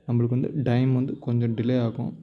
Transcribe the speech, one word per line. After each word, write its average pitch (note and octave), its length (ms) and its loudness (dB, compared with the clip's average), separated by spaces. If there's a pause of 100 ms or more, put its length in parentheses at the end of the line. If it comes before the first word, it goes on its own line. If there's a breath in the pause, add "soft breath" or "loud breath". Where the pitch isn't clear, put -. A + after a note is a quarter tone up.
நம்மளுக்கு A#2+ 340 2
வந்து C3 140 0 (140)
டைம் B2+ 300 2
வந்து B2+ 260 0
கொஞ்சம் A#2+ 340 0
டிலே B2 240 0
ஆகும். A#2 340 -2 (120)